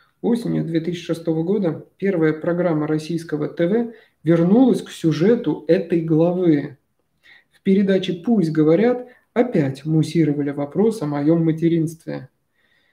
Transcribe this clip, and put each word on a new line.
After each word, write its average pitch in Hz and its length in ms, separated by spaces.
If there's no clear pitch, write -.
Осенью 170 420
две 165 160
тысячи 170 260
шестого 160 380
года 180 420
первая 165 360
программа 170 540
российского 156 640
Т 170 180
В 233 260
вернулась 180 580
к - 80
сюжету 156 760
этой 175 340
главы. 160 760
В - 100
передаче 190 520
«Пусть 180 380
говорят» 165 560
опять 160 520
муссировали 151 680
вопрос 156 500
о 147 60
моём 147 380
материнстве. 160 840